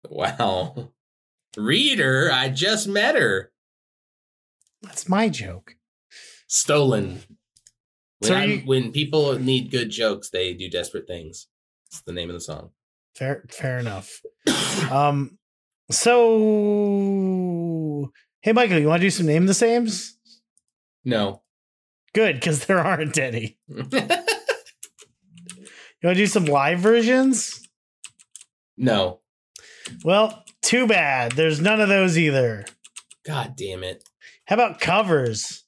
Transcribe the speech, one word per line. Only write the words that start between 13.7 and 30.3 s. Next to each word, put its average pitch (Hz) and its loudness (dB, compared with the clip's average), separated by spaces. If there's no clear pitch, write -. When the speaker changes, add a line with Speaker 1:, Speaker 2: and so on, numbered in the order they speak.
Speaker 2:
enough. 107 -10
<coughs> 151 -2
Um, 139 0
so, 196 2
hey, 214 2
Michael, 220 4
you 147 4
wanna 170 4
do 190 4
some 175 0
Name 160 4
the 190 4
Sames? 226 0
Speaker 1:
No. 107 -2
Speaker 2:
Good, 185 2
'cause 151 -2
there 190 2
aren't 156 -2
any. 113 -4
Speaker 1:
<laughs> 135 -10
Speaker 2:
You 170 0
wanna 180 2
do 202 4
some 196 2
live 143 2
versions? 233 2
Speaker 1:
No. 98 0
Speaker 2:
Well, 214 0